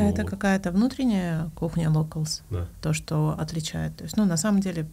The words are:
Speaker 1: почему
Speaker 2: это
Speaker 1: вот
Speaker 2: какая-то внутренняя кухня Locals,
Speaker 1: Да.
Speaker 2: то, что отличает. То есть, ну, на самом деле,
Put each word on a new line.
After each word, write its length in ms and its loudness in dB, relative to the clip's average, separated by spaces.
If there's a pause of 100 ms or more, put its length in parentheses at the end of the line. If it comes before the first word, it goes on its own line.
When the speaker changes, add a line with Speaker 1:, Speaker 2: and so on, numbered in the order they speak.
Speaker 1:
почему 100 6
Speaker 2:
это 80 0
Speaker 1:
вот 100 -2
Speaker 2:
какая-то 400 0
внутренняя 840 2
кухня 340 0
Locals, 600 0
Speaker 1:
Да. 180 -2 (140)
Speaker 2:
то, 120 0
что 440 0
отличает. 600 -4
То 80 -14
есть, 100 -8
ну, 100 2
на 120 2
самом 240 4
деле, 320 -4